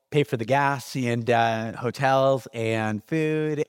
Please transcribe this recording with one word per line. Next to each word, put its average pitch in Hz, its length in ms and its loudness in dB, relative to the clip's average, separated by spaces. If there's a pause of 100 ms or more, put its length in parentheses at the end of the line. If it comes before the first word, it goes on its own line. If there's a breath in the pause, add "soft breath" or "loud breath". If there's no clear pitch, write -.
(100)
pay 147 120 2
for 139 140 -2
the 113 80 -6
gas 139 500 0
and, 120 340 -2
uh, 113 440 2
hotels 135 840 0
and 110 500 -2
food, 156 640 -2